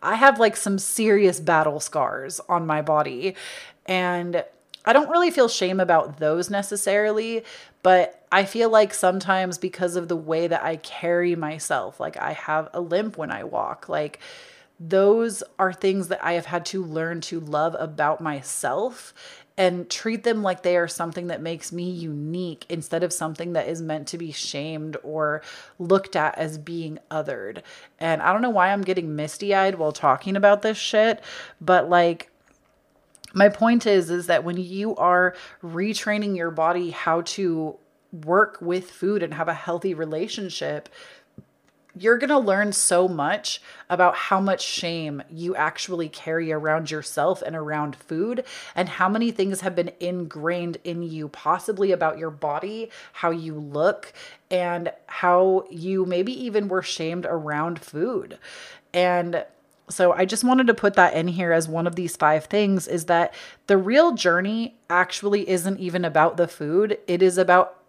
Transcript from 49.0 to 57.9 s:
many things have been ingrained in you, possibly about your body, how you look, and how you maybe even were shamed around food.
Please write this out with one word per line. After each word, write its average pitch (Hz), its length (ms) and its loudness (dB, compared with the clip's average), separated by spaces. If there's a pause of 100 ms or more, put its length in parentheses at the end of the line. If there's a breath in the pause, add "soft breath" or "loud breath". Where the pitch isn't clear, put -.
many 220 200 0
things 196 300 -2
have 180 160 -4
been 175 240 -2
ingrained 175 840 -4
in 170 180 -8
you, 160 240 -8
possibly 185 640 0
about 165 260 0
your 160 140 -8
body, 160 580 -6 (220 loud breath)
how - 180 -2
you 165 240 -6
look, 151 600 -2 (360 loud breath)
and 175 420 -2 (160)
how 185 600 4
you 185 360 -2
maybe 185 260 -2
even 214 380 -2
were 185 120 -2
shamed 170 440 -6
around 156 520 -4
food. 185 600 -6 (540 loud breath)